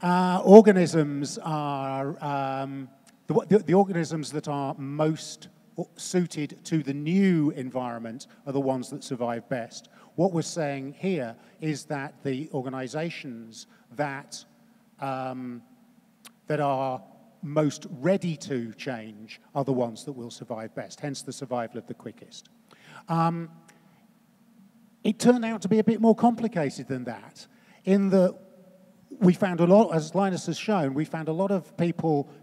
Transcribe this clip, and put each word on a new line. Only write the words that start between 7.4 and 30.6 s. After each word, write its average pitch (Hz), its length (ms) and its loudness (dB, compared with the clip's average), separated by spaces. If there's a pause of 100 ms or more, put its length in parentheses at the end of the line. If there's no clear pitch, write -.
environment 123 760 -8 (180)
are 139 80 -8
the 139 80 0
ones 131 280 -2
that 147 140 -12
survive 120 460 -6
best. 120 400 -8 (260)
What 190 160 2
we're 165 120 -2
saying 139 540 -6
here 139 380 -4 (240)
is 156 260 -4
that 143 380 -10
the 139 300 -4
organizations 131 1120 -8 (280)
that, 139 500 -8 (560)
um, 127 600 -8 (840)
that 151 140 -2
are 135 400 -2 (400)
most 151 460 -2 (120)
ready 175 380 0
to 117 360 -6
change 110 680 -14 (120)
are 139 120 -2
the 139 80 0
ones 117 320 -2
that 143 80 -10
will 120 180 -12
survive 113 440 -12
best, 104 240 -12
hence 143 240 -8
the 127 100 -12
survival 120 440 -6
of 107 100 -14
the 123 60 -12
quickest. - 540 -18 (600)
Um, 165 400 0 (1500)
it 214 160 0
turned 247 240 4
out 226 200 -4
to 190 40 -4
be 220 120 4
a 208 40 2
bit 220 160 2
more 220 160 6
complicated 220 720 0
than 127 180 -6
that, - 420 -14 (360)
in 196 280 4
that 185 260 4 (840)
we 180 140 8
found 180 260 0
a 170 60 6
lot, 190 280 8
as 156 220 -2
Linus 185 300 0
has 160 120 -4
shown, 160 360 0